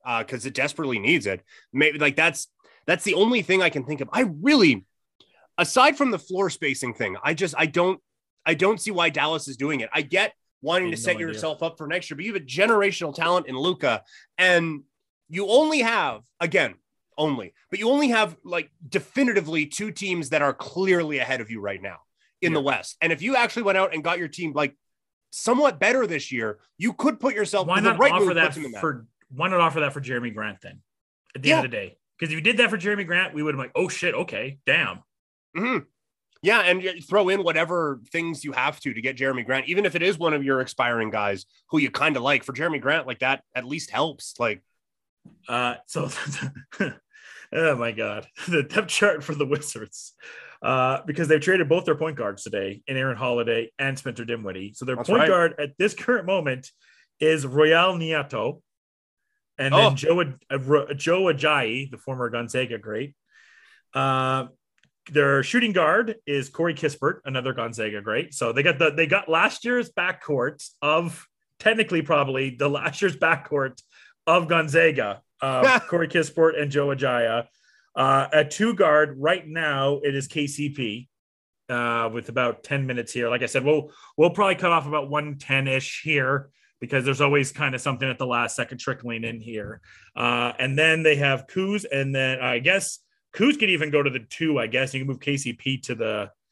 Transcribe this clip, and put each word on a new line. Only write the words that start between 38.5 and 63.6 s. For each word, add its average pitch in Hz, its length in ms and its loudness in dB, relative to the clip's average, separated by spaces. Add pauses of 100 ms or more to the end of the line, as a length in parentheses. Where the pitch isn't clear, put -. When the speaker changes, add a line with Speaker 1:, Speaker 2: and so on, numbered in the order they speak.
Speaker 1:
have 131 300 -2
to, 127 120 -6
to 113 80 -10
get 131 140 -4
Jeremy 127 260 -2
Grant, 127 260 -2
even 180 180 0
if 175 100 -2
it 165 80 -2
is 180 160 0
one 160 140 0
of 143 100 0
your 135 180 0
expiring 120 480 -2
guys 101 360 -2 (240)
who 156 100 0
you 131 100 0
kinda 147 300 0
like. 131 240 0
For 135 100 -8
Jeremy 151 240 -2
Grant, 135 300 0
like, 123 120 -8
that 131 240 -2 (120)
at 123 100 -6
least 147 240 -8
helps. 143 480 -4
Like, 110 240 -2 (880)
Speaker 2:
Uh, 123 260 -2 (120)
so, - 220 -6 (640)
<laughs> 160 220 -4 (580)
oh 156 260 0
my 117 140 -4
God, 104 360 -6 (100)
<laughs> - 100 -14
the 170 140 2
depth 180 280 -6
chart 165 340 2
for 160 100 -6
the 147 120 -2
Wizards, - 680 -8 (480)
uh, 131 460 0
because 151 200 -4
they've 151 140 6
traded 180 260 2
both 170 180 2
their 156 100 2
point 156 200 -6
guards 104 280 -6
today 101 420 -6
in 135 100 -6
Aaron 131 220 -2
Holiday 117 640 -2
and 135 180 -4
Spencer 120 260 -8
Dinwiddie. 104 520 -8
So 127 100 -14
their 127 120 -4
Speaker 1:
That's 123 120 -4
Speaker 2:
point 208 120 6
Speaker 1:
right. 160 60 6
Speaker 2:
guard 170 300 4
at 147 220 -6
this 208 160 0
current 214 320 -2
moment 147 420 -2 (500)
is 156 260 2
Royal 160 500 6
Niato, 147 640 -4 (960)
and 135 160 0
then 196 200 8
Speaker 1:
Oh. - 20 -4
Speaker 2:
Joe 160 260 2
Ad-, 139 300 -6
uh, 139 80 -2
Ro-, 139 340 2
Joe 170 300 0
Ajayi, 139 640 0
the 120 80 -16
former 127 320 -6
Gonzaga 117 480 -4
great. 113 380 -8 (800)